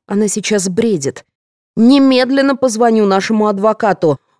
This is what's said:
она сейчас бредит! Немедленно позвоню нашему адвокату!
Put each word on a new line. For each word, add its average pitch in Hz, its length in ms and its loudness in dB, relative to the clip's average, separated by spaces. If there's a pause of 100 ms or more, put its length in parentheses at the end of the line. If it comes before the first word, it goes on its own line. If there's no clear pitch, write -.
она 208 220 -2
сейчас 196 420 -4
бредит! 180 560 -4 (500)
Немедленно 269 800 2
позвоню 226 500 0
нашему 202 420 0
адвокату! 196 720 0 (200)